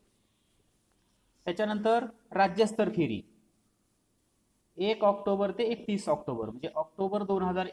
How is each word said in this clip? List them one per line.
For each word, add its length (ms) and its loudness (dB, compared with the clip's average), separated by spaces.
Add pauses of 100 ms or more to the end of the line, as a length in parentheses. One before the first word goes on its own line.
(1500)
त्याच्यानंतर 600 0 (260)
राज्यस्तर 580 2
फेरी 320 0 (1600)
एक 260 -2
ऑक्टोबर 480 2
ते 120 -2
एकतीस 460 -2
ऑक्टोबर, 360 -2
म्हणजे 300 -8
ऑक्टोबर 480 -2
दोन 200 0
हजार 300 0